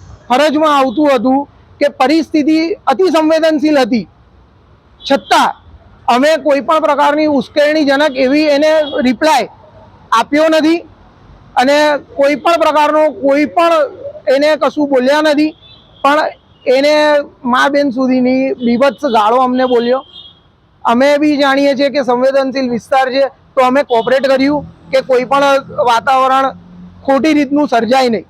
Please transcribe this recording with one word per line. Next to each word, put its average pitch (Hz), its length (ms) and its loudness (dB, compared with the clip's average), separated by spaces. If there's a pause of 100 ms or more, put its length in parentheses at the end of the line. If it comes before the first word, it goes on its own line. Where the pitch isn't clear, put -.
(280)
ફરજમાં 294 500 2
આવતું 269 360 0
હતું 262 340 -2 (320)
કે 285 80 2
પરિસ્થિતિ 311 880 0 (120)
અતિ 269 180 0
સંવેદનશીલ 311 760 0
હતી, 226 300 -2 (1040)
છતાં 277 420 0 (540)
અમે 277 280 2
કોઈ 285 240 0
પણ 311 200 0
પ્રકારની 294 460 0
ઉશ્કેરણીજનક 294 880 0
એવી 269 260 0
એને 311 380 2 (220)
રિપ્લાય 254 460 0 (640)
આપ્યો 285 360 0
નથી 320 300 2 (800)
અને 294 400 2 (180)
કોઈ 277 200 0
પણ 330 180 -2
પ્રકારનો 311 580 2
કોઈ 277 340 0
પણ 339 280 0 (640)
એને 294 220 0
કશું 294 320 -2
બોલ્યા 269 340 2
નથી. 311 340 0 (460)
પણ 285 160 2 (480)
એને 294 540 2 (240)
મા 254 240 0
બેન 285 220 0
સુધીની 262 640 0
બીભત્સ 254 520 -2
ગાળો 226 320 0
અમને 254 280 0
બોલ્યો. 254 400 0 (800)
અમે 277 340 2
બી 294 180 0
જાણીએ 277 380 0
છીએ 277 140 0
કે 277 140 -4
સંવેદનશીલ 262 680 -2
વિસ્તાર 262 400 -2
છે, 269 160 0
તો - 380 -4
અમે 262 180 0
કોઓપરેટ 240 460 0
કર્યું 269 340 0
કે - 380 -6
કોઈ 254 240 0
પણ 277 180 0 (260)
વાતાવરણ 262 1000 0 (380)
ખોટી 269 260 2
રીતનું 285 360 0
સર્જાય 254 400 0
નહીં, 208 220 -4